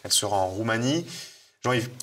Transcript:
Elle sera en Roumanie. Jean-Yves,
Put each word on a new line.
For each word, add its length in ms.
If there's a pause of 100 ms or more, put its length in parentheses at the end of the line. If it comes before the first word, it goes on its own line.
Elle 80
sera 240
en 100
Roumanie. 600 (580)
Jean-Yves, 240 (140)